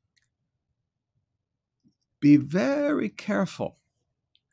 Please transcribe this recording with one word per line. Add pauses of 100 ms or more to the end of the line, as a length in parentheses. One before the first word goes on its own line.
(2250)
Be
very
careful (760)